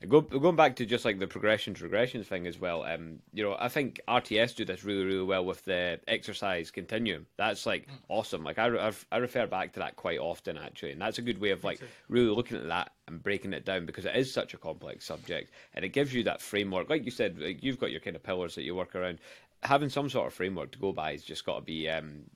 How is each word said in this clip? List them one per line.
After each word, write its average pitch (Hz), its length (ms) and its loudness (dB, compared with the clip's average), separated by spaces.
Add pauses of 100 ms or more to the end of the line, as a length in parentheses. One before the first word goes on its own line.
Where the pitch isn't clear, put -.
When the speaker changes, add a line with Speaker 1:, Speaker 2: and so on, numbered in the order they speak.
Speaker 1:
And 92 100 -8
go, 151 120 10
going 156 340 4
back 147 200 8
to 123 100 -2
just, 110 180 2
like, 107 140 2
the 95 80 0
progression 104 480 2
to 87 100 -10
regression 107 400 0
thing 90 220 -4
as 87 120 -6
well, 85 260 -2
um, 80 340 -6 (160)
you 104 100 -2
know, 101 160 2
I 120 80 0
think 135 400 -2
R 120 120 6
T 107 200 4
S 123 140 4
do 113 100 -4
this 92 180 -4
really, 98 220 0
really 95 180 2
well 92 220 2
with 90 200 -2
the 90 440 0
exercise 98 640 -2
continuum. 98 560 -2 (100)
That's, 104 300 0
like, 101 200 -2
Speaker 2:
Mm. 135 120 -16 (100)
Speaker 1:
awesome. 98 340 -2
Like, 78 160 -4
I 110 80 6
re-, 117 140 2
I, 107 120 2 (200)
I 107 60 2
refer 123 280 2
back 92 280 -4
to 98 60 -6
that 80 140 -4
quite 85 240 -2
often, 82 380 -4
actually, 76 360 -8
and 73 80 -10
that's 110 180 -2
a 123 40 -6
good 117 160 -2
way 101 120 2
of, 92 120 0
Speaker 2:
Me 98 60 -2
Speaker 1:
like, 90 120 -4
Speaker 2:
too. 127 60 -12 (220)
Speaker 1:
really 117 260 6
looking 117 220 0
at 73 100 -6
that 87 260 -2 (140)
and 82 160 -12
breaking 98 300 -2
it 78 140 -6
down 92 180 0
because 85 220 -8
it 85 100 -2
is 131 160 2
such - 220 -4
a 87 40 -16
complex 78 460 -10
subject, 80 480 -6 (220)
and 87 100 -4
it 95 60 -4
gives 131 240 2
you 120 100 2
that 92 160 0
framework. 95 480 0
Like 151 160 2
you 120 80 -4
said, 92 260 0
like, 78 240 -4
you've 127 160 -2
got 80 140 -2
your 80 80 -6
kind - 160 -6
of - 60 -16
pillars 90 340 -2
that 82 60 -6
you 76 120 -4
work 90 220 -4
around. 90 220 -2 (440)
Having 143 280 4
some 143 180 -2
sort 127 180 0
of - 80 -8
framework 90 380 -4
to - 60 -16
go 98 140 2
by 78 200 -4
has 76 100 -10
just - 220 -10
gotta - 160 -2
be, 80 300 -4
um, 78 320 -4 (140)